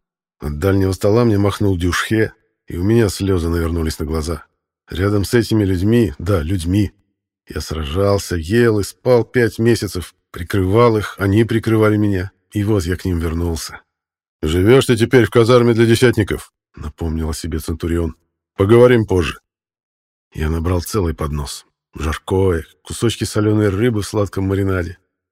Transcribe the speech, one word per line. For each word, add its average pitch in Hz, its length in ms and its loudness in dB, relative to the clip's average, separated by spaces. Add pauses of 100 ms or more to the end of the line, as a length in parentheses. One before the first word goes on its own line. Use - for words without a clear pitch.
(380)
От 73 200 -8
дальнего 95 340 2
стола 107 320 2
мне 107 140 2
махнул 101 380 0
Дюшхе, 95 560 -2 (340)
и 85 100 -12
у 87 80 -4
меня 110 240 2
слезы 92 400 -2
навернулись 82 500 -4
на 80 80 -6
глаза. 78 380 -6 (440)
Рядом 98 360 0
с - 100 -2
этими 110 300 2
людьми, 98 540 0
да, 87 240 -2
людьми, 90 500 -2 (560)
я - 120 -10
сражался, 92 760 -2
ел 107 440 2
и 92 40 -4
спал 123 400 0
пять 117 340 -2
месяцев, 110 560 -2 (160)
прикрывал 104 680 2
их, - 220 -6
они 101 260 2
прикрывали 110 520 2
меня, 98 340 -2 (220)
и 104 120 -2
вот 101 200 0
я 90 120 -4
к - 80 -12
ним 90 140 -2
вернулся. 85 600 -6 (640)
«Живешь 92 440 4
ты 123 100 2
теперь 117 280 4
в - 60 -2
казарме 120 440 4
для 117 120 4
десятников», — 110 680 2 (240)
напомнил 80 540 -6
о 78 40 -6
себе 82 240 -8
Центурион. 82 580 -4 (400)
«Поговорим 117 500 6
позже». 85 320 -2 (960)
Я 78 180 -4
набрал 82 320 -2
целый 85 320 -4
поднос. 73 520 -8 (280)
Жаркое, 87 720 -2 (180)
кусочки - 420 -4
соленой 107 440 0
рыбы 104 320 -2
в 95 60 -8
сладком 101 380 -4
маринаде, 95 540 -2 (340)